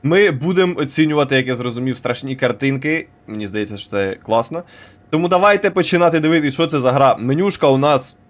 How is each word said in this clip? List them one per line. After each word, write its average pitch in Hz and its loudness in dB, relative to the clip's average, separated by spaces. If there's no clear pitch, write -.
Ми 180 4
будемо 175 0
оцінювати, 147 0
як 131 0
я 127 -2
зрозумів, 123 -6
страшні 131 -6
картинки. 139 -2
Мені 107 -8
здається, 104 -6
що - -16
це 98 -2
класно. 117 -4
Тому 165 0
давайте 196 4
починати 170 2
дивитися, 151 0
що 165 -2
це 156 -2
за 127 2
гра. 135 4
Менюшка 151 0
у 135 4
нас 139 0